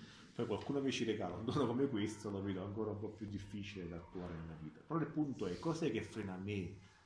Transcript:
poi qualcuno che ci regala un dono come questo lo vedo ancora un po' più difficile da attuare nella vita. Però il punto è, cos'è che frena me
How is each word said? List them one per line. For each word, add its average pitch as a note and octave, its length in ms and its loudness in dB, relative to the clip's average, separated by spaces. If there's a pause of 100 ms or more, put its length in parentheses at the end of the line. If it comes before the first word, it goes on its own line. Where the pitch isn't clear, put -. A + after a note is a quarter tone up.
(340)
poi A#2+ 140 2
qualcuno C3+ 340 2
che C3+ 100 4
ci A#2 120 2
regala F#2+ 320 2
un A2 100 -4
dono B2 220 4
come B2+ 200 4
questo G#2+ 440 0
lo G2 100 0
vedo G2 240 0
ancora G#2+ 240 0
un G2+ 100 -2
po' G#2 120 -2
più G#2+ 160 -6
difficile G2+ 600 -4
da E2+ 100 -4
attuare F2 360 -6
nella D#2+ 260 -6
vita. D#2 220 -10
Però D#3+ 180 0
il D3+ 80 2
punto C#3 380 0
è, F2+ 140 2
cos'è D#3+ 320 2
che A2 100 2
frena G2 340 -2
me F#2+ 420 -2 (280)